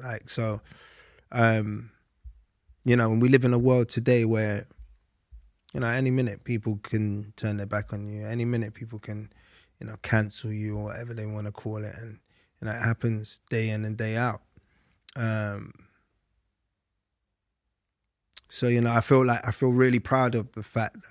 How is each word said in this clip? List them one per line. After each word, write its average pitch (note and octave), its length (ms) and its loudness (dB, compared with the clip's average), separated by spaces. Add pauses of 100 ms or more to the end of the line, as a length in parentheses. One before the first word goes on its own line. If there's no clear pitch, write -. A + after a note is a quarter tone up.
Like, A#2+ 260 -10
so, A2 320 -4 (720)
um, A2 580 2 (920)
you B2 120 6
know, A2+ 160 4
and A2+ 100 4
we B2+ 60 6
live B2+ 160 6
in B2 100 4
a A#2+ 40 4
world B2 300 4
today A#2+ 360 2
where, G#2+ 420 0 (1040)
you C#3 80 -6
know, A#2+ 60 -2
any C3 240 0
minute B2 340 -2
people A2 380 -2
can G#2 540 -4
turn G#2 220 -4
their G2+ 80 -6
back G2+ 260 -4
on G#2 160 -8
you. G#2 180 -10
Any A#2 180 -4
minute A2+ 300 -2
people A2+ 240 -14
can, G#2+ 340 -12 (460)
you - 80 -12
know, A2 160 -14
cancel G#2+ 500 0
you G#2 240 -4
or G#2 80 -6
whatever A#2+ 300 -10
they A2 120 -8
wanna G#2 260 -8
call G#2+ 320 -8
it. G#2 140 -12
And, A2 200 -16 (420)
you A2+ 60 -8
know, G#2+ 60 -4
it A2+ 100 -6
happens A2+ 680 -2
day A2+ 220 0
in G#2+ 140 -2
and A2 120 -4
day A2 200 -4
out. A#2 240 -2 (760)
Um, G#2+ 560 -4 (2750)
so, - 180 -2
you A#2+ 140 4
know, A#2 100 2
I A#2 100 4
feel C3 240 6
like, A#2+ 220 0
I A#2 60 -2
feel C3 180 0
really B2 300 4
proud B2+ 340 2
of A2 180 -4
the A2 100 -12
fact - 340 -4 (140)